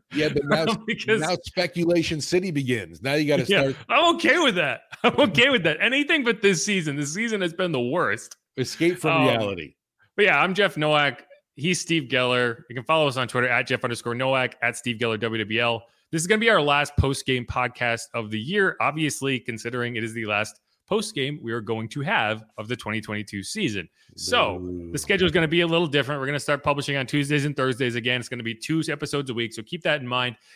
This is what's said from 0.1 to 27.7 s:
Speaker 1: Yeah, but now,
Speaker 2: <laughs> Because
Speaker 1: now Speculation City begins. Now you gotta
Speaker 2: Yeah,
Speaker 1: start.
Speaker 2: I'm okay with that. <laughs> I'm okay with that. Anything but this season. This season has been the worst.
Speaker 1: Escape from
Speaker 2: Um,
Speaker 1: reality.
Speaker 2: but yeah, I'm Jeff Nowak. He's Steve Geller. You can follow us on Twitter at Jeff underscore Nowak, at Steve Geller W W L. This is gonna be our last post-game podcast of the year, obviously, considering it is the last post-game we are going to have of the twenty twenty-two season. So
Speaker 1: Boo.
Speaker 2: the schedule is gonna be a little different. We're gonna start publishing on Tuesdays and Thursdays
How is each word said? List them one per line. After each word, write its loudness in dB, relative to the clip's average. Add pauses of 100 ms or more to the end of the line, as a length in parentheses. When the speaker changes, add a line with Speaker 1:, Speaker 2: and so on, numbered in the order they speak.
Speaker 1:
Yeah, 0
but 0
now, 2
Speaker 2:
<laughs> -8
Because 0
Speaker 1:
now 0
Speculation 0
City 0
begins. -4
Now -2
you 2
gotta 4
Speaker 2:
Yeah, 4
Speaker 1:
start. 2 (120)
Speaker 2:
I'm 4
okay 4
with 4
that. 0 (120)
<laughs> -18
I'm 4 (160)
okay 4
with 2
that. 2
Anything 2
but 0
this 4
season. 0
This -4
season -2
has -2
been -2
the 0
worst. -2 (200)
Speaker 1:
Escape 0
from 2
Speaker 2:
Um, 6
Speaker 1:
reality. -2 (400)
Speaker 2:
but 4
yeah, 6
I'm 2
Jeff 2
Nowak. 2 (300)
He's -2
Steve 0
Geller. 0
You -12
can -8
follow 4
us -4
on -2
Twitter 0
at 2
Jeff -2
underscore -4
Nowak, 0
at 0
Steve -4
Geller 0
W -2
W -2
L. 0 (260)
This -2
is -4
gonna 2
be 2
our 4
last 2
post-game 0
podcast -2 (120)
of -6
the -4
year, 0
obviously, -2
considering -6
it -4
is -6
the -8
last -4 (280)
post-game -4
we -6
are -4
going -4
to -8
have -2 (120)
of -10
the -4
twenty -4
twenty-two -6
season. -4 (280)
So 0
Speaker 1:
Boo. -10
Speaker 2:
the -4
schedule 2
is 2
gonna 4
be 2
a 2
little 2
different. 0
We're -4
gonna -2
start -2
publishing 0
on -2
Tuesdays 0
and -4
Thursdays 0